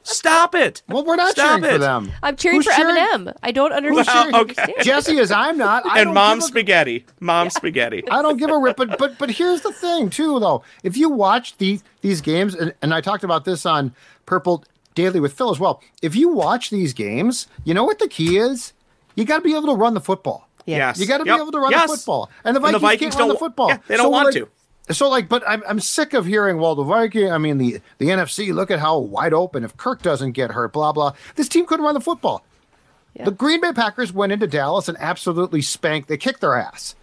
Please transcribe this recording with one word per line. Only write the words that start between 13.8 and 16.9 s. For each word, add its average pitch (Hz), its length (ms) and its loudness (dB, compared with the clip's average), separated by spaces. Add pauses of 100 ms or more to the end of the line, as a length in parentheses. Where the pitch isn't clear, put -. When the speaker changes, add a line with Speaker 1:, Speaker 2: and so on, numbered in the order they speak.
Speaker 2:
Purple 180 360 0 (320)
Daily 180 260 2
with 143 120 0
Phil 247 180 -2
as 151 80 -2
well. 165 240 0 (200)
If 160 140 -4
you 311 120 4
watch 233 400 0
these 185 240 -2